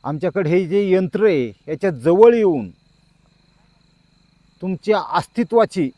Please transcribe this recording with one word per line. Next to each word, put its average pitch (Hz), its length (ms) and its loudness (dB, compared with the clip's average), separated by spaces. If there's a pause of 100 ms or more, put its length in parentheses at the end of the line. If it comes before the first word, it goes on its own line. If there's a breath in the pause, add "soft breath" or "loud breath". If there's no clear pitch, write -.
आमच्याकडे 156 460 -4
हे 180 180 0
जे 196 220 -2
यंत्र 190 360 0
आहे, 143 220 0 (200)
याच्या 156 240 -4
जवळ 170 440 4
येऊन 160 340 0 (1900)
तुमच्या 190 380 -4 (180)
अस्तित्वाची 196 800 0